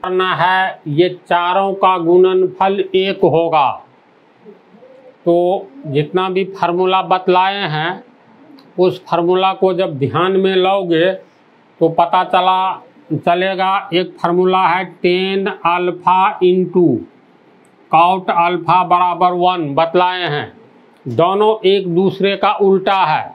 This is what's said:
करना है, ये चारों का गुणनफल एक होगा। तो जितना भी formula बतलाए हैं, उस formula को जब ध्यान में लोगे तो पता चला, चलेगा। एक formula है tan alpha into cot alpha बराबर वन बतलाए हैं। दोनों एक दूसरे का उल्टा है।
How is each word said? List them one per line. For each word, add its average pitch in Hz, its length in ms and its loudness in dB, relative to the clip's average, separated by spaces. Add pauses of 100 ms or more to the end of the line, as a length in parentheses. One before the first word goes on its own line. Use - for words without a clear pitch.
करना 185 320 -2
है, 185 440 0 (100)
ये 160 200 2 (180)
चारों 185 480 0
का 185 240 2
गुणनफल 185 840 2 (120)
एक 190 300 0
होगा। 160 440 2 (1600)
तो 175 420 0 (200)
जितना 151 420 -4
भी 190 220 -2
formula 185 520 0
बतलाए 185 680 0
हैं, 156 340 -6 (720)
उस 180 280 0
formula 185 500 0
को 190 180 0
जब 170 260 -4
ध्यान 160 340 0
में 190 220 0
लोगे 185 560 0 (680)
तो 160 100 2
पता 175 340 2
चला, 185 580 0 (320)
चलेगा। 185 760 -2
एक 175 260 -2
formula 185 480 0
है 180 160 0 (120)
tan 190 500 -2
alpha 180 960 0
into 180 440 2 (1080)
cot 185 400 2
alpha 175 540 2
बराबर 180 480 2
वन 175 420 0
बतलाए 180 520 0
हैं। 147 240 -6 (540)
दोनों 190 500 2 (100)
एक 190 240 0
दूसरे 190 480 0
का 196 160 0
उल्टा 190 500 2
है। 151 200 -2 (120)